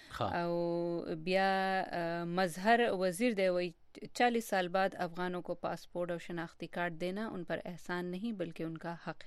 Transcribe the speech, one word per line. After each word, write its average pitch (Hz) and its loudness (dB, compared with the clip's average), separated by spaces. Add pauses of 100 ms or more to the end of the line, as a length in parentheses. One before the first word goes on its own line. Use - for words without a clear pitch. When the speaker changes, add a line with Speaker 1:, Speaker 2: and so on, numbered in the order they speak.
(160)
Speaker 1:
ښه. - 0
Speaker 2:
او 170 0 (220)
بیا، 190 4 (400)
آه، 170 -2
مظهر 185 4 (120)
وزیر 190 2
دی، 190 4
وایي، 180 2 (440)
«چالیس 240 2
سال 185 2
بعد 190 2
افغانوں 180 -2
کو 175 -4
پاسپورٹ 175 -4
اور 170 -2
شناختی 170 -8
کارڈ 175 -4
دینا 190 -2
ان 180 -6
پر 165 -2
احسان 180 -4
نہیں 185 -4
بلکہ 165 -4
ان 165 -4
کا 170 -6 (120)
حق - -8